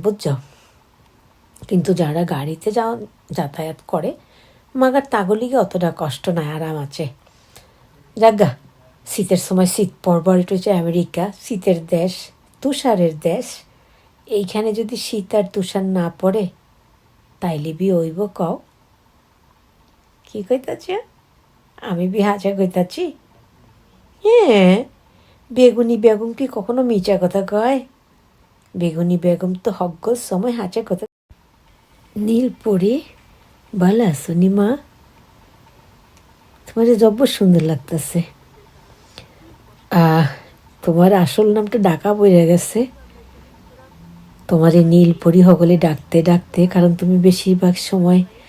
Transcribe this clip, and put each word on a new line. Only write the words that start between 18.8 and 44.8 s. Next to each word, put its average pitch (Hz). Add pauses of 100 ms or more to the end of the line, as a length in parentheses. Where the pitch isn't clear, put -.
কি -
কইতাছ? 254 (1040)
আমি 175
বি 220
হাজা 202
কইতাছি? 185 (1200)
হ্যাঁ, 262 (800)
বেগুনি 233
বেগম 220
কি 269 (100)
কখনো 240
মিছা 202
কথা 185 (100)
কয়? 240 (960)
বেগুনি 175
বেগম 175 (120)
তো 226
হগ্গর 180 (120)
সময় 208
হাজা 196
কথা। 190 (1080)
নীলপরি, 220 (760)
ভালো 202
আছো 147 (100)
নি 190
মা? 202 (2000)
তোমার 226
যে 240
জব্বর 226
সুন্দর 175
লাগতাছে। 160 (1700)
আহ, 160 (580)
তোমার 175 (120)
আসল 214
নামটা 214 (100)
ডাকা 165
পড়ে 190
গেছে। 175 (1700)
তোমার 165
এই 165